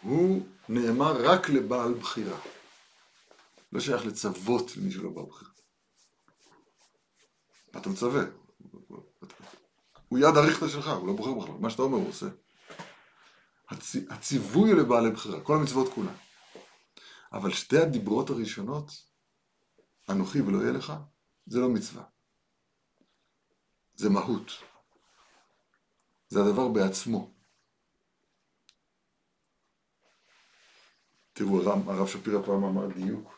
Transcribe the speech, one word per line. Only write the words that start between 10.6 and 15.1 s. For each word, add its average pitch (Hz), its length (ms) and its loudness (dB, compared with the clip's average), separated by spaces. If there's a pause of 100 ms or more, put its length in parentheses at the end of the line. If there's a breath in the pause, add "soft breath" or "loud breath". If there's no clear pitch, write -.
שלך, 143 200 -6
הוא 92 180 -4
לא 95 60 0
בוחר 110 200 -2
בכלל. 107 280 -8
מה 110 100 -2
שאתה 117 120 -2
אומר 135 140 2
הוא 92 120 -2
עושה. - 180 -10 (1400 loud breath)
הצ-, - 420 -8
הציווי 135 600 2
הוא 170 80 8
לבעלי 117 300 6